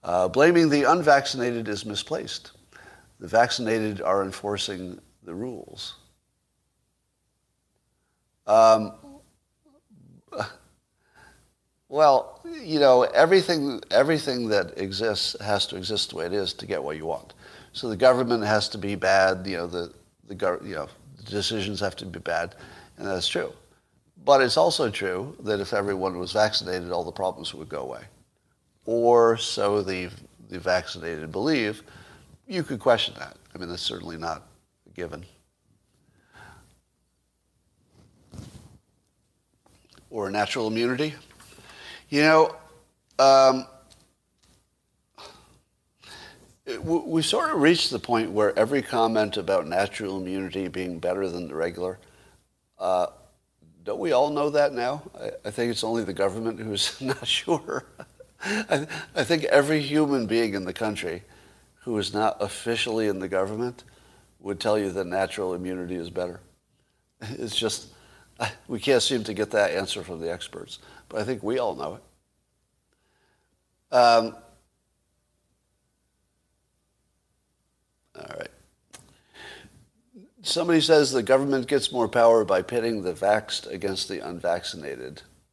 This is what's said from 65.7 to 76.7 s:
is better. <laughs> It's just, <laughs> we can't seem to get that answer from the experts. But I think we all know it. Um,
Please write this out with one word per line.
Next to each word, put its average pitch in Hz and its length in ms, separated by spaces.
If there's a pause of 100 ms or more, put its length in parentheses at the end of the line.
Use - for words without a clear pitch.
is 87 140
better. 90 360
<laughs> - 40 (720)
It's 113 340
just, - 320 (520)
<laughs> - 280
we 117 120
can't 127 220
seem 120 220
to 110 100
get 101 180
that 101 200
answer 92 320
from 82 180
the 85 100
experts. - 460 (320)
But 107 120
I - 20
think 113 180
we 120 160
all 107 180
know 73 200
it. - 80 (1900)
Um, 117 400 (3750)